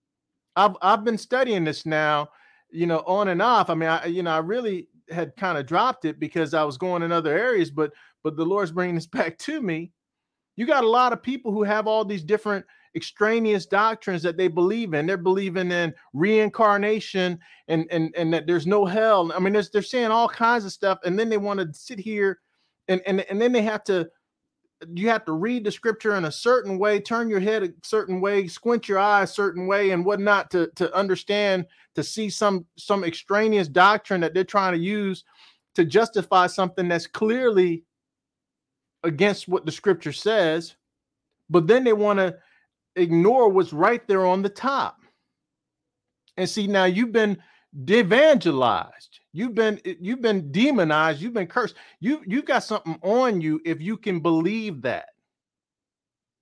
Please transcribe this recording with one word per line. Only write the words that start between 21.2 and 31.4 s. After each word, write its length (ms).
they 100
wanna 360
sit 260
here 400
and, 180
and, 240
and 120
then 100
they 120
have 220
to, 220
you 160
have 160
to 80
read 300
the 80
Scripture 440
in 100
a 60
certain 460
way, 220
turn 300
your 100
head 240
a 100
certain 380
way, 260
squint 400
your 120
eye 240
a 40
certain 400
way 220
and 160
whatnot 460
to, 240
to 200
understand, 720